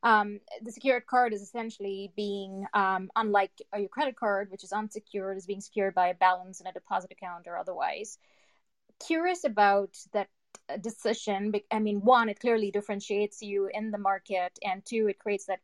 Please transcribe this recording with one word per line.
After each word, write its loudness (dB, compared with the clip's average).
Um, 4
the -10
secured 0
card 4
is -6
essentially -8
being, -6
um, 2
unlike 2
your -4
credit -2
card, -2
which -16
is -10
unsecured, -6
is -12
being -6
secured -2
by 4
a 0
balance 2
in -16
a -12
deposit -6
account -14
or -10
otherwise. -6
Curious -2
about 4
that, -2
uh, -8
decision. -2
Be-, -2
I 0
mean, 0
one, 8
it -6
clearly 2
differentiates -4
you -2
in -6
the -4
market, -2
and -2
two, 0
it -2
creates -4
that -4